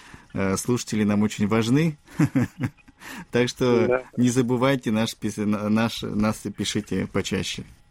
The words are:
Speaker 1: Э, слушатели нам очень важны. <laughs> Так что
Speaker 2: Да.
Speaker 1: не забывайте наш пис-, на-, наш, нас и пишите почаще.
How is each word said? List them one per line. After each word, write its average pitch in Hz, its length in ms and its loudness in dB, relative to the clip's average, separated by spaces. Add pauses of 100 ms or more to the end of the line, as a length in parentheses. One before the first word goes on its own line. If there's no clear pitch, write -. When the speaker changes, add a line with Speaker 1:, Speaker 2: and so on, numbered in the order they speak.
(340)
Speaker 1:
Э, 98 240 0
слушатели 113 460 -2
нам 104 200 2
очень 104 240 0
важны. 123 500 2 (220)
<laughs> - 1120 -4
Так 120 180 2
что 120 380 2
Speaker 2:
Да. 127 160 0 (140)
Speaker 1:
не 123 120 4
забывайте 123 600 2
наш 110 240 0
пис-, 107 300 -4
на-, 104 240 0
наш, 113 340 0
нас 107 420 -2
и 101 60 -6
пишите 101 600 -4
почаще. - 520 -4 (280)